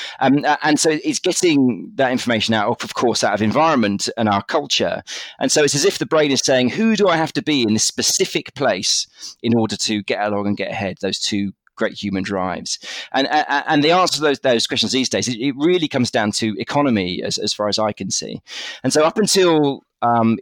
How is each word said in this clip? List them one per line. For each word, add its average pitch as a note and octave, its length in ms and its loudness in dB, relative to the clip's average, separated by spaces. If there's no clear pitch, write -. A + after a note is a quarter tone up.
Um, C3+ 240 2
a-, D3 180 2
and D3+ 160 2
so E3 120 2
it's D3+ 280 -2
getting C#3 800 2
that C3 160 2
information A2+ 420 0
out, A2 300 0
of A2 100 -10
course, A#2 300 0
out G#2 100 0
of G#2 80 -2
environment A2 760 2
and A2+ 120 0
our G2+ 160 2
culture. G#2+ 580 -2
And C3 100 -2
so D3+ 140 4
it's C#3+ 100 2
as C#3+ 100 0
if G3 140 2
the D3 80 -4
brain D3+ 240 2
is C#3 140 0
saying, B2+ 240 2
"Who G#3+ 260 0
do G3+ 140 4
I E3 80 4
have D#3+ 160 -2
to D3 100 -4
be D3 200 0
in G#2+ 100 2
this G#2+ 100 2
specific - 720 -2
place A2 540 0
in A#2 140 2
order A2 220 0
to G#2 260 -2
get G#2 200 -2
along G2+ 220 -2
and G2+ 100 0
get G2 140 -6
ahead?" F#2+ 300 -6
Those F#2+ 180 -4
two G2+ 360 -4
great A2 180 -4
human F#2+ 280 -4
drives. F#2 560 -4
And, C3+ 180 0
and, C#3+ 380 0
and D3 160 2
the D#3 100 4
answer F3 240 2
to C#3+ 40 -10
those, D3 200 2
those A#2+ 260 2
questions A#2 260 -2
these B2+ 160 0
days, G2+ 200 -2
it, A#2+ 120 -6
it C#3 160 -2
really D#3+ 320 2
comes B2+ 220 0
down G#2+ 220 0
to A2 260 -2
economy A2 680 0
as, - 140 -4
as G#2 160 -4
far G#2 140 -2
as G2+ 100 -2
I G#2+ 140 0
can G2 180 -8
see. - 320 -6
And C3 80 0
so D3+ 100 4
up D#3 140 2
until, E3 640 4
um, A#2 400 2